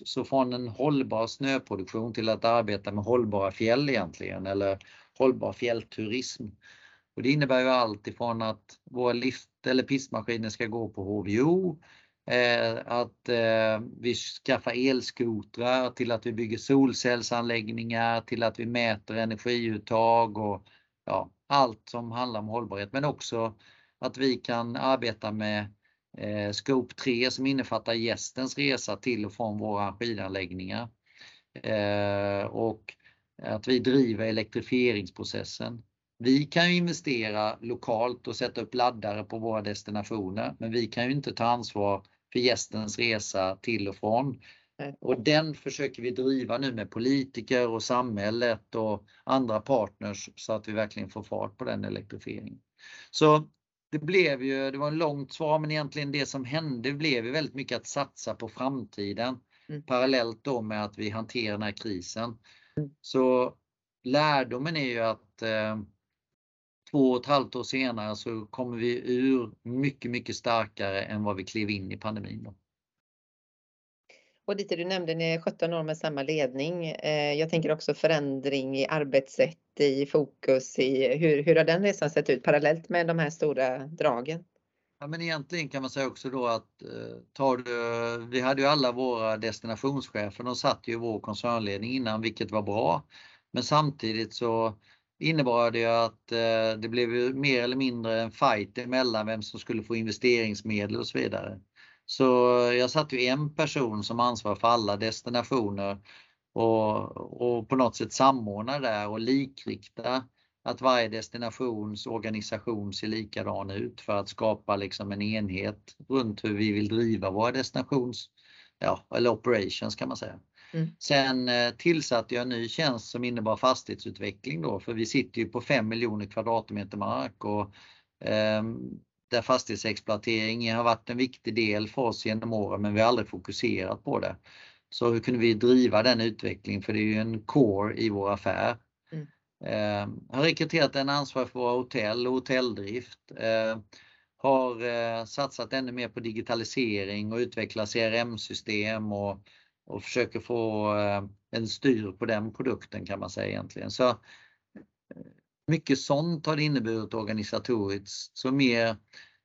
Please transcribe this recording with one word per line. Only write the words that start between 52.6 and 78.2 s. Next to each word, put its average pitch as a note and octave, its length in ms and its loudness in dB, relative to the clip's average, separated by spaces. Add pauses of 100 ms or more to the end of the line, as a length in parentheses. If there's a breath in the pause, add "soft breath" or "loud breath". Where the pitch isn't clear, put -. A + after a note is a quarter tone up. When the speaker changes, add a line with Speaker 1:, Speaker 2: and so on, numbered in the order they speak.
Speaker 1:
Så D3+ 380 6 (420)
det D3+ 80 -4
blev D3+ 440 2
ju, C3+ 280 -2
det C#3 60 -6
var D3 100 -2
en D3+ 100 -2
långt D3 360 -2
svar, D#3 260 0
men D#3 120 -2
egentligen D3 400 -4
det C#3 140 -2
som C3+ 200 -6
hände C#3 480 -2
blev C#3+ 320 0
ju B2 60 -4
väldigt D3+ 240 -2
mycket C3 220 -4
att - 100 -12
satsa - 480 -6
på A2+ 140 -10
framtiden, A#2 880 -4 (320 soft breath)
Speaker 2:
Mm. D3 140 -10
Speaker 1:
parallellt B2 600 2
då B2 180 -2
med G#2+ 220 -2
att G#2 140 -6
vi G#2+ 120 -2
hanterar A2 420 -4
den G#2 100 -4
här G#2 100 -2
krisen. A2 640 -6 (400 soft breath)
Speaker 2:
Mm. D3 120 -4 (120)
Speaker 1:
Så B2+ 520 2 (500)
lärdomen C#3 720 2
är C#3 100 0
ju A#2+ 120 -2
att, A2+ 420 -2
eh, A2 380 -2 (1120)
två C3+ 200 6
och B2 80 4
ett B2 60 -10
halvt C3 300 2
år B2 80 -4
senare A2+ 520 -2
så A2 300 -6
kommer B2 320 -6
vi A#2+ 400 0
ur B2+ 340 2 (120)
mycket, B2+ 480 -2
mycket A#2+ 240 -4
starkare G#2 680 -2
än G#2+ 220 -4
vad G2+ 120 -2
vi F#2+ 80 -6
klev G#2 260 -4
in F#2+ 220 -4
i G2+ 60 -8
pandemin G#2+ 460 -8
då. G#2+ 120 -14 (1900 soft breath)
Speaker 2:
Och G3+ 100 -2
lite, G3 200 -4
du E3+ 100 -2
nämnde F3+ 300 -2
ni E3 80 -2
är E3 180 2
sjutton E3 320 -2
år D#3+ 100 0
med D#3 140 -4
samma D3+ 260 -2
ledning. D3+ 600 -2
Eh, D3+ 480 0
jag D#3 160 0
tänker E3 220 2
också D#3 220 0
förändring C#3 840 0